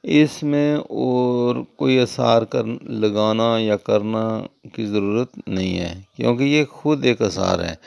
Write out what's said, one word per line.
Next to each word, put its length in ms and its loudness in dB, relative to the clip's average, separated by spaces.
इसमें 720 2
और 880 0
कोई 220 2
आसार 460 2
कर, 340 -4
लगाना 680 2
या 180 0
करना 720 -2
की 100 -6
ज़रूरत 440 -2
नहीं 260 -2
है, 400 -8
क्योंकि 280 0
ये 220 2
ख़ुद 400 -2
एक 160 2
आसार 400 0
है। 260 -8